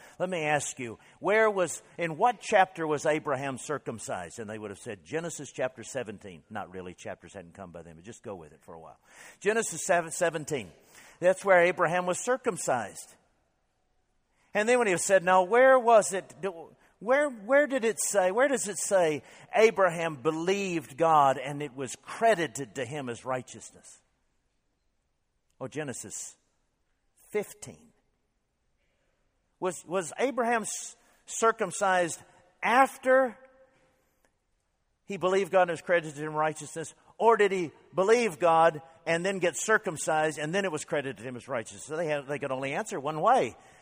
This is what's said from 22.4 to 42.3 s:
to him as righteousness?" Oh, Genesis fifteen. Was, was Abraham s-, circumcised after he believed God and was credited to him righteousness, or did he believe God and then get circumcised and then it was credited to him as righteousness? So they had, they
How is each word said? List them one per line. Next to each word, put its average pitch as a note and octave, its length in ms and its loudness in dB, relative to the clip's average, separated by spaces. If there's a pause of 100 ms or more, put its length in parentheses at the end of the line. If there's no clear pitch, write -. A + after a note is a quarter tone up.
to C3+ 100 -6
him C3 240 -8
as A#2 160 -10
righteousness?" - 800 -10 (1600)
Oh, C3 100 -10
Genesis - 680 -12 (920)
fifteen. - 580 -10 (1700)
Was, F3+ 280 -4
was E3+ 320 -4
Abraham A#3 440 0
s-, - 340 -12 (280)
circumcised F#3 960 0 (420)
after B3+ 760 2 (1700)
he G3+ 100 -8
believed F#3 340 0
God F#3 120 6
and F3 80 0
was D#3+ 100 -6
credited D#3+ 360 0
to D3 60 -10
him D#3 120 -6
righteousness, D3+ 600 -4 (220)
or A3 220 6
did G3+ 140 4
he F3 200 -4 (220)
believe G3 440 2
God E3 440 4 (240)
and E3+ 180 -2
then G3 140 -2
get E3+ 180 -2
circumcised D#3+ 800 0
and D3+ 140 -6
then G3 120 0
it F#3 80 -4
was D3+ 120 -6
credited C3+ 340 -6
to G#2 40 -18
him B2 140 -10
as G#2+ 100 -16
righteousness? A2+ 380 -8
So D3+ 120 -10
they E3 100 -4
had, D3 200 -4
they C#3+ 120 -6